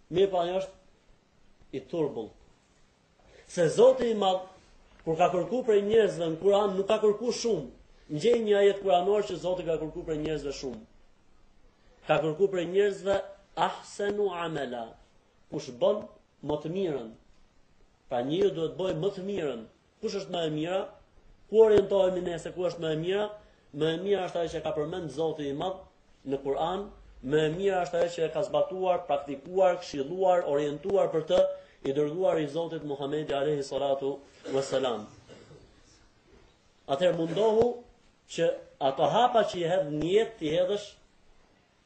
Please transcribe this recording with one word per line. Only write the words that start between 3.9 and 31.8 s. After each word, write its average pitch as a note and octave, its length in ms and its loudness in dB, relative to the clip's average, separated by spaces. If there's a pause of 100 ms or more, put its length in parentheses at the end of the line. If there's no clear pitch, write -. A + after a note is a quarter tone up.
i G#3+ 60 0
Madh, F#3+ 320 0 (560)
kur D#3+ 160 -2
ka F3 80 6
kërku F3+ 380 0
prej G3+ 180 6
njerëzve F3+ 480 2
në D#3+ 80 -6
Kur'an, G3+ 380 4
nuk G3 100 -2
ka G#3+ 140 4
kërku G#3+ 300 2 (100)
shumë. F3+ 260 -2 (420)
Ngjej G3+ 300 2
një G#3 160 2
ajet G3+ 240 4
kuranor F#3+ 480 2
që F3+ 80 -6
Zoti F3 320 -4
ka D#3+ 140 0
kërku D#3+ 240 -10
prej D#3+ 160 -4
njerëzve C#3+ 400 -4
shumë. A#2 180 -8 (1300)
Ka D3+ 140 4
kërku D#3+ 260 0
prej F3+ 240 -2
njerëzve G3 460 0 (360)
ahsenu G3+ 760 -2
amela, C#3+ 540 -6 (680)
kush D3+ 240 -8
bën G3+ 240 2 (400)
më D3+ 220 -4
të D#3+ 100 -8
mirën. C#3+ 400 -4 (1000)
Pra B2 120 -2
njeriu E3+ 320 0
duhet D#3 240 -4
bëj F#3 220 -2
më G3 100 -2
të F#3 140 -10
mirën. D#3 380 -6 (400)
Kush G3 180 -6
është E3+ 140 -10
më E3+ 100 -4
e D#3 80 -2
mira? E3+ 280 -2 (720)
Ku A3 120 8
orientohemi G3 580 4
ne F3 160 -4
se E3 140 -10
ku F3 160 -4
është E3 140 -6
më D#3+ 100 -2
e D#3 80 0
mira? F#3+ 240 0 (500)
Më D3+ 160 0
e D#3+ 120 -2
mira G3 260 0
është F3 120 -4
ajo E3 120 -4
që D#3+ 100 -6
ka D#3 140 -4
përmend D#3+ 340 -4
Zoti D3+ 380 -4
i C#3 80 -4
Madh F#3 240 -6 (500)
në C3+ 140 -2
Kur'an, D#3+ 400 -2 (380)
më D3 180 2
e D3+ 160 2
mira F#3+ 260 0
është E3+ 180 -2
ajo E3+ 140 2
që E3 120 -2
e D3+ 80 -4
ka D3+ 120 -2
zbatuar, F3+ 600 0
praktikuar, E3+ 720 2
këshilluar, F3 720 0
orientuar D3+ 640 0
për D#3 160 0
të F#3 100 6 (440)